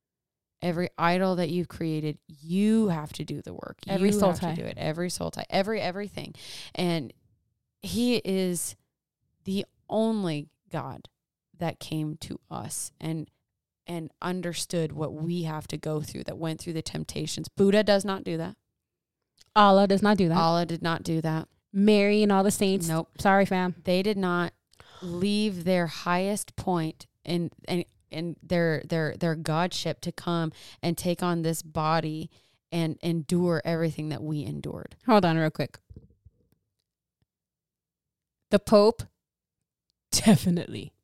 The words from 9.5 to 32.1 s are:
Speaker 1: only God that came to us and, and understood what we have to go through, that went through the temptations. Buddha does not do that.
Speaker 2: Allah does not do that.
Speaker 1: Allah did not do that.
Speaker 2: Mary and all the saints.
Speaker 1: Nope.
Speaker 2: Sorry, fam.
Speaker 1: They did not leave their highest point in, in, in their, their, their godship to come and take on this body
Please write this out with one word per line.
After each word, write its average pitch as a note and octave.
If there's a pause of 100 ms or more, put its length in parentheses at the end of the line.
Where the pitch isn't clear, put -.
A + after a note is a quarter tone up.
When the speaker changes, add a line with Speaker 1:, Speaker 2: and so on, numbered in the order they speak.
Speaker 1:
only G3+ (220)
God C3 (520)
that E3
came D#3
to - (120)
us -
and, D#3+ (580)
and E3+ (100)
understood E3+
what D3
we E3+
have D#3
to D#3
go D#3
through, -
that -
went D#3+
through E3+
the D#3+
temptations. D#3
Buddha G3+
does G3
not G3
do F3
that. F3 (1000)
Speaker 2:
Allah G3+
does F#3+
not G#3
do F#3
that. E3
Speaker 1:
Allah E3+
did E3
not E3
do D#3+
that. D#3+ (240)
Speaker 2:
Mary G#3
and G#3
all G3
the G3
saints. F#3+
Speaker 1:
Nope. D#3+ (100)
Speaker 2:
Sorry, G3
fam. F#3
Speaker 1:
They F#3
did G#3
not F3 (500)
leave F#3+
their F3+
highest F#3
point E3 (180)
in, E3+ (180)
in, F3 (260)
in E3
their, E3
their, D#3+
their E3
godship D#3+
to E3+
come E3 (320)
and E3+
take F3
on E3+
this D#3+
body D#3 (420)